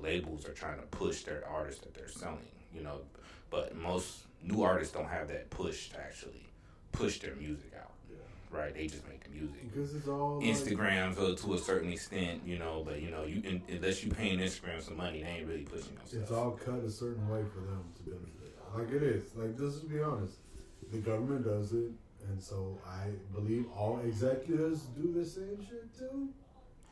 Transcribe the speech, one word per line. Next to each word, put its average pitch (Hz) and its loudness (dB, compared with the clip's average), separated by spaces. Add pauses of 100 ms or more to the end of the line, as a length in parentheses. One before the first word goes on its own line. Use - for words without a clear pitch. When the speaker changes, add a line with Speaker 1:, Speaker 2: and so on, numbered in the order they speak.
Speaker 1:
labels 80 0
are - -6
trying 76 -4
to - -12
push - 0
their 76 -4
artists 76 -4
that - -14
they're - -12
selling, 78 -8 (260)
you 80 -6
know. 73 -6 (500)
But 76 0
most 90 0 (200)
new 92 4
artists 90 6
don't 87 -2
have 80 -2
that - -6
push - -2
to - -10
actually - -12 (420)
push - 2
their - -6
music 73 -6
out. - -14 (180)
Speaker 2:
Yeah. 65 -14 (420)
Speaker 1:
Right? 76 -2
They 78 -2
just 73 -8
make 69 -12
the - -14
music. 76 -6
Speaker 2:
Because 143 0
it's 143 -2
all, 143 4
like 117 6
Speaker 1:
Instagram 98 6
to, 92 4
to 98 4
a 90 4
certain 90 4
extent, 85 0
you 87 0
know, 80 0
but, 73 -2
you 82 -2
know, 78 -2
you, 85 0
un-, 90 2
unless 92 2
you 107 0
paying 95 4
Instagram 90 0
some 80 -6
money, 82 0
they 82 -4
ain't 85 -4
really 80 -2
pushing 71 -6
themselves. - -10
Speaker 2:
It's 107 -2
all 120 4
cut 123 -2
a 110 0
certain 110 0
way 107 2 (120)
for 92 -6
them 95 -4 (120)
to - -14
benefit. 87 -8 (460)
Like, 117 0
it 143 6
is. 110 6 (140)
Like, 110 0
let's 143 2
just 156 -6
be 151 0
honest. 113 0 (560)
The 110 0
government 113 2
does 104 4
it, 117 4 (380)
and 98 -2
so 95 -4
I 95 -4 (220)
believe 110 4 (100)
all 110 4
executives 139 4 (200)
do 175 4
the 170 4
same 196 -4
shit, 233 -10
too. 269 -4 (640)